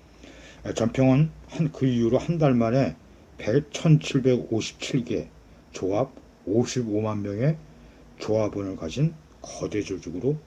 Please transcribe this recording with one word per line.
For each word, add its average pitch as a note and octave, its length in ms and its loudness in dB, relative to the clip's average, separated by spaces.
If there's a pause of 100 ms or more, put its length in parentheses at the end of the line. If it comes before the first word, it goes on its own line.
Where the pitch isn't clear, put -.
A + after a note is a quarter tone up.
(640)
아, G#2 100 -4
전평은 C3 560 4 (180)
한, D#3 240 -2
그 - 140 -2
이후로 A#2+ 320 2
한 E3+ 200 -2
달 D3 160 4
만에 A#2 420 2 (420)
백, C#3 340 0
천칠백오십칠 B2 1300 2
개 D#2 240 -6 (440)
조합 G#2 400 -2 (340)
오십오만 G#2+ 760 -2
명의 A2 340 -2 (600)
조합원을 G2+ 580 -2
가진 C3 380 -2 (280)
거대 F#2+ 400 -6
조직으로 F#2 640 -4